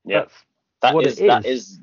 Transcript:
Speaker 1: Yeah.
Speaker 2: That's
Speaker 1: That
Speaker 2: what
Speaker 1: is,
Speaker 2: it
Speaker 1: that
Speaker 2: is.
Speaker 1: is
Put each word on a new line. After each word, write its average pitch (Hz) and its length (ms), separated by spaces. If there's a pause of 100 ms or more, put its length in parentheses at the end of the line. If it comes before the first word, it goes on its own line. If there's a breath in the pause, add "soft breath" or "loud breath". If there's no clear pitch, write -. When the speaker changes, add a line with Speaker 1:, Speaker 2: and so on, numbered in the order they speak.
Speaker 1:
Yeah. 98 160
Speaker 2:
That's - 140 (480)
Speaker 1:
That 127 120
Speaker 2:
what 156 120
Speaker 1:
is, 131 140
Speaker 2:
it 196 80
Speaker 1:
that 120 180
Speaker 2:
is. 127 240
Speaker 1:
is 95 120